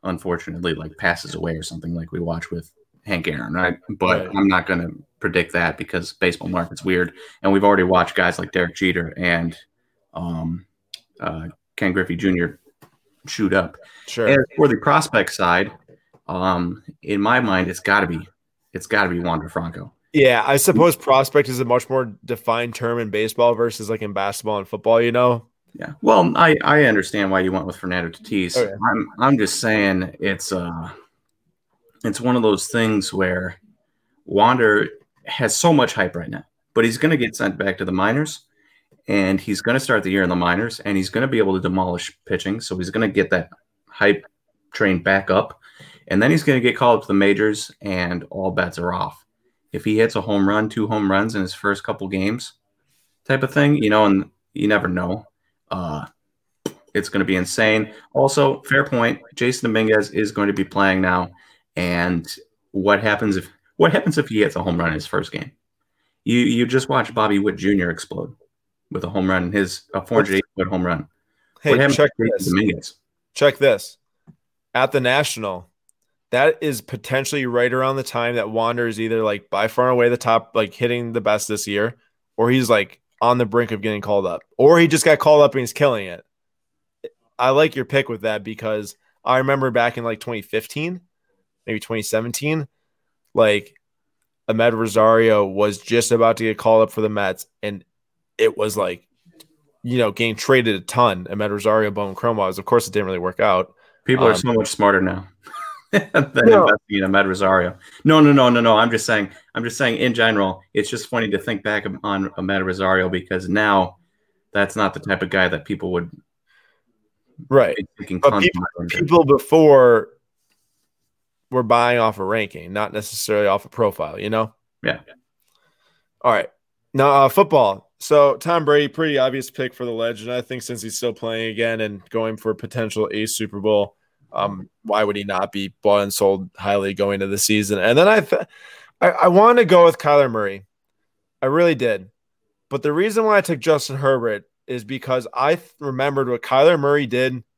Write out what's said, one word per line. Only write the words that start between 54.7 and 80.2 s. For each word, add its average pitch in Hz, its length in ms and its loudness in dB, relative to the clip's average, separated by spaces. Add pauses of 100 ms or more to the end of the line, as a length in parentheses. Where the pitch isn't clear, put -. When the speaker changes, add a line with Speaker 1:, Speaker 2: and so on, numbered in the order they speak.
Speaker 1:
know. 90 380 -6 (460)
Uh, 82 340 -8 (880)
it's 101 160 -4
gonna 101 160 -2
be 95 100 0
insane. 107 560 0 (220)
Also, 135 480 2
fair 135 240 0
point, 117 340 -2 (140)
Jason 123 360 -2
Dominguez 110 420 2
is 104 200 -2
going 101 160 -2
to 101 60 -2
be 98 100 -2
playing 95 380 0
now, 90 300 0 (440)
and 87 580 -2 (380)
what 101 300 2
happens 104 340 0
if, 92 140 -6 (260)
what 165 160 4
happens - 260 0
if - 120 -2
he 110 100 -2
hits 101 160 2
a 87 80 -4
home 87 160 -2
run 85 100 0
in 80 40 -4
his - 140 -8
first - 260 -6
game? - 180 -12 (720)
You, 117 160 0
you 120 260 2
just 127 220 -2
watch 123 260 -2
Bobby 107 260 2
Witt 98 180 -2
Junior 90 320 0
explode - 440 -10 (580)
with 90 120 -6
a 87 60 -8
home 95 200 -2
run, 90 220 -2
his, 98 300 -2 (120)
a 95 120 -6
four 113 140 0
hundred 101 160 0
eighty 98 200 0
foot 92 140 -4
home 92 160 -2
run. 82 240 -4 (520)
Speaker 2:
Hey, 151 100 0
Speaker 1:
What 131 80 4
happens 139 180 2
Speaker 2:
check 147 180 4
Speaker 1:
to 113 80 -2
Jason 110 140 0
Speaker 2:
this. - 100 -6
Speaker 1:
Dominguez? 95 460 -2 (400)
Speaker 2:
Check 139 240 2
this. 123 400 0 (760)
At 127 200 0
the 143 80 0
National, 117 680 -2 (640)
that 143 300 2
is 139 200 -4
potentially 135 640 -6
right 120 280 0
around 131 240 -2
the 131 60 -6
time 120 320 -4
that 110 140 -4
Wander 117 380 -2
is 110 120 -8
either, 113 240 -2
like, 104 260 -4
by 101 180 -2
far 127 220 0
and 127 40 2
away 120 160 4
the 120 80 0
top, 113 380 0